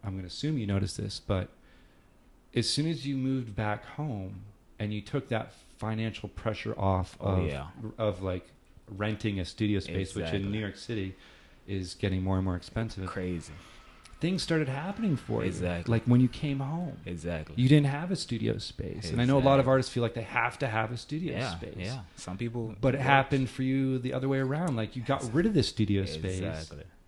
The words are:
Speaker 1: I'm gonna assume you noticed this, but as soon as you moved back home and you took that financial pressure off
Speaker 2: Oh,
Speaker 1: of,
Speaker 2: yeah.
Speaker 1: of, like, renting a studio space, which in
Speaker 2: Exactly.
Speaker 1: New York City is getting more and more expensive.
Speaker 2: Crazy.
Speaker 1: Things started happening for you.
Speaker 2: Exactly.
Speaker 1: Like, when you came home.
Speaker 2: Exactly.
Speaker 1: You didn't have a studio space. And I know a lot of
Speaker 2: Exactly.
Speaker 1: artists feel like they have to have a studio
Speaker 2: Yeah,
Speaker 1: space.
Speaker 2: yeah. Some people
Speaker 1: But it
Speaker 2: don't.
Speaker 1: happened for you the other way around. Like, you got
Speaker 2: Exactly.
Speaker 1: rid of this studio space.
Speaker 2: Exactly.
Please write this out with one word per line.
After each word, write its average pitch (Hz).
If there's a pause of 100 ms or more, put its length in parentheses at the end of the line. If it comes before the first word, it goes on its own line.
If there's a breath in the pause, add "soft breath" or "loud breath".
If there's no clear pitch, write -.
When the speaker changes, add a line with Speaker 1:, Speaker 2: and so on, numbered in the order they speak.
Speaker 1:
I'm 98
gonna 92
assume 151
you 110
noticed 98
this, 101
but 95 (1040 soft breath)
as 117
soon 147
as 139
you 139
moved 131
back 107
home 101 (360)
and 104
you 104
took -
that 113 (240)
financial 110
pressure -
off 95
Speaker 2:
Oh, - (160)
Speaker 1:
of, 90
Speaker 2:
yeah. 69 (320)
Speaker 1:
of, 104
like, 92 (420)
renting 104
a 90
studio 104
space, -
which 90
in 87
Speaker 2:
Exactly. 98
Speaker 1:
New 110
York 101
City 95 (500 loud breath)
is 95
getting 95
more 95
and 95
more 90
expensive. 104
Speaker 2:
Crazy. 90 (680 loud breath)
Speaker 1:
Things 175
started 156
happening 175
for 113
you. 113
Speaker 2:
Exactly. 87
Speaker 1:
Like, 113
when 123
you 127
came 139
home. 160
Speaker 2:
Exactly. 82
Speaker 1:
You 127
didn't 143
have 147
a 190
studio 110
space. -
And 120
I 123
know 135
a 135
lot 135
of 135
Speaker 2:
Exactly. 131
Speaker 1:
artists 131
feel 123
like 117
they 117
have 120
to 135
have 110
a 123
studio 151
Speaker 2:
Yeah, 120
Speaker 1:
space. 87
Speaker 2:
yeah. 110 (140)
Some 90
people 113
Speaker 1:
But 127
it -
Speaker 2:
don't. 131
Speaker 1:
happened 135
for -
you 131
the 127
other 131
way 135
around. 143
Like, 110
you 123
got 135
Speaker 2:
Exactly. 120
Speaker 1:
rid 175
of 220
this 156
studio 98
space. 92
Speaker 2:
Exactly. 80 (240)